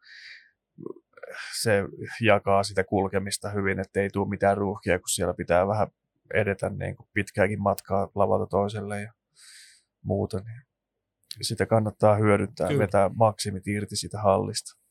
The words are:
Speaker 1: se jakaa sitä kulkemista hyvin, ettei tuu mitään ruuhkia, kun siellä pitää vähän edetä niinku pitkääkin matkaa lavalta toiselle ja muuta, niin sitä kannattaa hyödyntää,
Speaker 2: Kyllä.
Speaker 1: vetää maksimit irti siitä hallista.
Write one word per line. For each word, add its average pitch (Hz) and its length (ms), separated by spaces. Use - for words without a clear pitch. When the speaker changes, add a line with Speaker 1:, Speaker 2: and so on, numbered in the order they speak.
Speaker 1:
se 101 220
jakaa 101 420
sitä 98 200
kulkemista 98 640
hyvin, 98 300
ettei 98 300
tuu 101 160
mitään 98 320
ruuhkia, 95 420
kun - 100
siellä 87 240
pitää 87 340
vähän 104 200
edetä 98 360
niinku 95 440
pitkääkin 101 480
matkaa 98 540
lavalta 101 340
toiselle 101 520
ja 110 120
muuta, 101 360
niin 113 220
sitä - 240
kannattaa 107 500
hyödyntää, 101 520
Speaker 2:
Kyllä. 139 140
Speaker 1:
vetää 98 280
maksimit 101 580
irti 104 280
siitä 101 260
hallista. 98 580